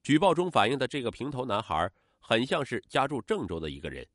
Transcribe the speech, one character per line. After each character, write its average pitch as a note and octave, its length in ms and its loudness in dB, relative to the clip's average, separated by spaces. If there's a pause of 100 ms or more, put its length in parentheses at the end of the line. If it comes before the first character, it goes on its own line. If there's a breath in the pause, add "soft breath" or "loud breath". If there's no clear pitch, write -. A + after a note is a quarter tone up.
举 D3+ 180 4
报 F3+ 140 6
中 F3+ 180 0
反 G#2+ 180 4
映 C#3 80 0
的 C3 80 0
这 C#3 160 -6
个 A#2 80 -2
平 C3 220 -8
头 C3 140 -6
男 G#2+ 180 -2
孩 F2 260 0 (300)
很 A#2 260 2
像 D3+ 200 0
是 - 240 -6
家 C#3 180 0
住 C3+ 140 -4
郑 F3+ 260 -4
州 E2+ 100 -4
的 D#2 120 -4
一 C#2 100 -10
个 D2 100 -8
人。 B1+ 260 -10